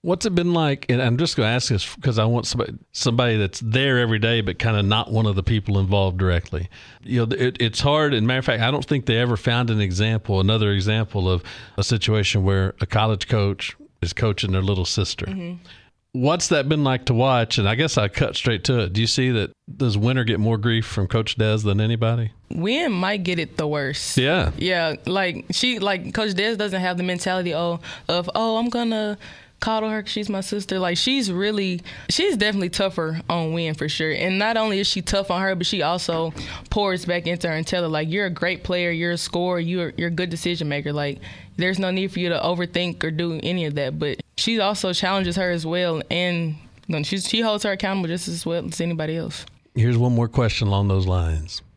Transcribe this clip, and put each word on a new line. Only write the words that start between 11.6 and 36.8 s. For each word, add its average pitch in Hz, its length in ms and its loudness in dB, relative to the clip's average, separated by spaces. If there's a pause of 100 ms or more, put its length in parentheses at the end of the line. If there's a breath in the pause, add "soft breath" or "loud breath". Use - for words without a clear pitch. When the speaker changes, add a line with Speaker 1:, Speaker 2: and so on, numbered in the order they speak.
Speaker 1:
a 98 80 0
situation 104 600 2
where 95 380 2
a - 40 0
college 107 420 0
coach 101 480 0 (280)
is 85 100 -4
coaching 104 380 0
their 95 100 2
little 95 240 0
sister. - 400 -2
Speaker 2:
Mm-hmm. 175 280 -6 (580 loud breath)
Speaker 1:
What's 147 360 2
that 143 220 2
been 151 140 4
like 131 220 2
to 127 80 2
watch? 120 440 4
And 98 100 4
I 107 60 4
guess 143 240 0
I 104 100 2
cut - 280 0
straight 110 300 0
to 127 160 2
it. 90 120 -2
Do 107 80 2
you 113 60 2
see 127 240 2
that, 107 200 0 (240)
does 117 220 2
Winter 123 260 2
get 110 160 0
more 113 180 2
grief 113 280 2
from 98 220 -2
Coach 113 280 0
Des 110 220 2
than 104 240 2
anybody? 113 480 0 (220)
Speaker 2:
Wynn 240 420 0
might 185 300 -2
get 180 140 0
it - 200 -6
the 156 100 0
worst. 143 500 -2
Speaker 1:
Yeah. 135 400 4
Speaker 2:
Yeah, 170 380 0 (120)
like, 180 440 -2
she, 247 280 0
like, 190 340 -2
Coach 214 220 -2
Des 214 200 0
doesn't 196 240 -2
have 180 180 -2
the 180 60 -2
mentality, 180 520 -2
oh, 170 240 -2 (280 loud breath)
of, 175 280 -2
"Oh, 226 220 0
I'm 233 120 0
gonna 220 480 -2 (440 loud breath)
coddle 220 280 0
her 214 140 -4
'cause - 80 -10
she's 214 180 -4
my 196 120 -2
sister." 196 380 -4
Like, 175 160 0
she's 254 360 0
really, 190 500 -2 (280 loud breath)
she's 339 280 2
definitely 196 320 0
tougher 170 500 -2 (100)
on 165 220 0
Wynn 165 220 -2
for 151 160 -4
sure. 156 220 -2
And 185 280 0
not 220 160 0
only 214 240 0
is 202 80 0
she 190 140 -2
tough 196 300 -2
on 180 100 0
her, 190 140 0
but 180 120 -2
she 190 140 -2
also 165 520 -2 (360 loud breath)
pours 190 340 0